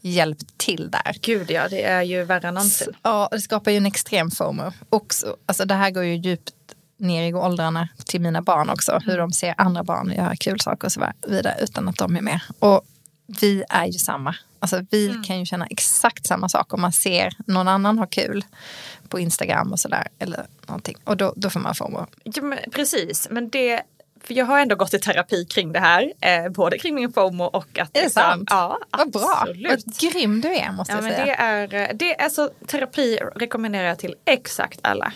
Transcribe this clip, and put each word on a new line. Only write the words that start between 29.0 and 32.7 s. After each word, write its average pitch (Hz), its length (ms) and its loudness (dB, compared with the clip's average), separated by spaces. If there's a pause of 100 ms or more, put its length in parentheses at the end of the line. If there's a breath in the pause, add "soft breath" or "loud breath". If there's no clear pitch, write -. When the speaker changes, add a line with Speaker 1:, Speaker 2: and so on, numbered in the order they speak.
Speaker 1:
bra. 269 300 2
Speaker 2:
absolut. 214 440 -2
Speaker 1:
Vad 330 280 -2
grym 226 280 2
du 339 140 0
är, - 160 -2
måste 190 220 -4
Speaker 2:
Ja, 208 40 -2
Speaker 1:
jag 214 60 -2
Speaker 2:
men 220 100 -2
Speaker 1:
säga. - 120 0
Speaker 2:
det 277 80 2
är, 202 560 0
eh, 214 60 -4
det 339 260 0
är 285 80 2
så, 294 200 0 (180)
terapi 262 520 0 (160)